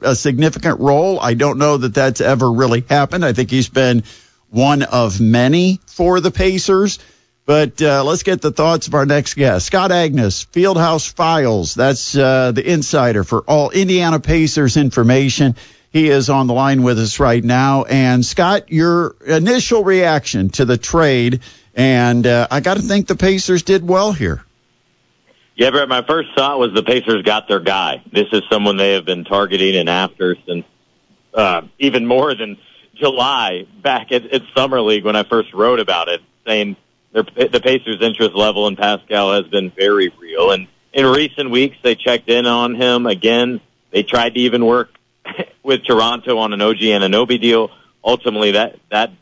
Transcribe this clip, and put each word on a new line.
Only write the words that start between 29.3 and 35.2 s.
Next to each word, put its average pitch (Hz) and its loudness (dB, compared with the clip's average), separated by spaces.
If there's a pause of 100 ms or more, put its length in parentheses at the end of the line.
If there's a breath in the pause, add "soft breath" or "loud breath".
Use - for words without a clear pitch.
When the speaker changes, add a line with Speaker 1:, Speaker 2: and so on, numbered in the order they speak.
Speaker 2:
and 85 -2
after 90 -2 (100)
since, 87 -8 (680)
uh, 92 0 (180)
even 127 0
more 131 0
than 104 -12 (360 soft breath)
July 123 -4 (160)
back 127 -4
at, 120 -2
at 127 -4 (140)
Summer 131 0
League 107 0
when 107 0
I 104 0